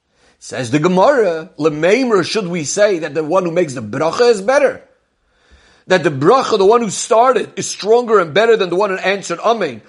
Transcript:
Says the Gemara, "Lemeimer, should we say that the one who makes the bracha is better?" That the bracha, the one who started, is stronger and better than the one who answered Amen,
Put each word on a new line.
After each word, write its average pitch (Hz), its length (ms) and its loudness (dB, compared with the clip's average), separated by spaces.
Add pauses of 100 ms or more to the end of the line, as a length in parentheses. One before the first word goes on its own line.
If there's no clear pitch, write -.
(400)
Says 113 320 -10
the 151 80 2
Gemara, 185 800 2
"Lemeimer, 180 640 0
should 208 240 -4
we 170 160 -6
say 202 360 0
that 151 140 -8
the 156 100 -2
one 180 200 0
who 170 80 -4
makes 160 220 -2
the 127 80 -10
bracha 151 480 0
is 208 120 2
better?" 254 420 0 (1040)
That 180 160 2
the 165 80 0
bracha, 196 460 2
the 190 80 2
one 233 160 4
who 214 80 -4
started, 226 680 0
is 185 120 -8
stronger 220 520 0
and 160 140 -2
better 220 240 4
than 190 120 -2
the 170 60 -4
one 202 140 0
who 190 80 -6
answered 180 420 -4
Amen, 175 500 -2